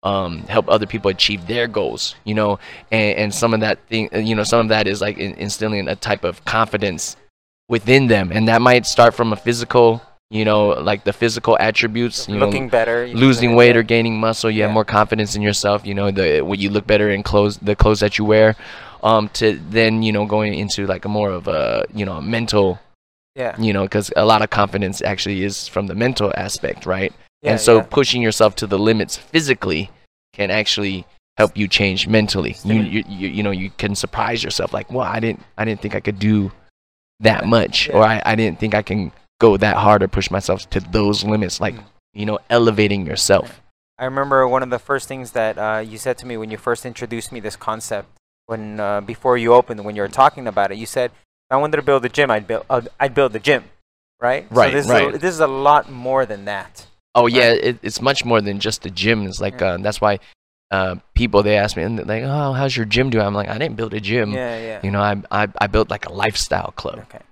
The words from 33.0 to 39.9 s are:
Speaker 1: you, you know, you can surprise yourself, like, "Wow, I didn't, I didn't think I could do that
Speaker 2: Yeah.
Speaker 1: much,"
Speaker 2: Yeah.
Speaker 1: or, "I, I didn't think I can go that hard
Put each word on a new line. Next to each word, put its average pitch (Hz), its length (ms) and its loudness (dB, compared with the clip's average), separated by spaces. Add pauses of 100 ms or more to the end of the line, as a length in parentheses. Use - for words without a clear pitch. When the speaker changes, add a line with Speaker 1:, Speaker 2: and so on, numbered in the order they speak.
Speaker 1:
you, 95 200 -8
you 90 160 -6
know, 101 80 -2
you 95 260 -6
can 101 160 -4
surprise - 480 -4
yourself, - 320 -6
like, - 160 -8
"Wow, - 140 -4
I 110 160 -4
didn't, 113 240 -4 (120)
I 107 80 -4
didn't 110 160 -4
think 104 140 -8
I 101 60 -4
could 98 180 -6
do 104 320 2 (720)
that 110 220 2
Speaker 2:
Yeah. - 60 -4
Speaker 1:
much," - 380 2
Speaker 2:
Yeah. - 80 -8
Speaker 1:
or, 104 80 8
"I, 110 240 2
I 110 80 2
didn't 110 240 0
think 107 160 -2
I 107 80 2
can 98 300 -4 (280)
go 107 160 8
that 101 200 2
hard 101 260 6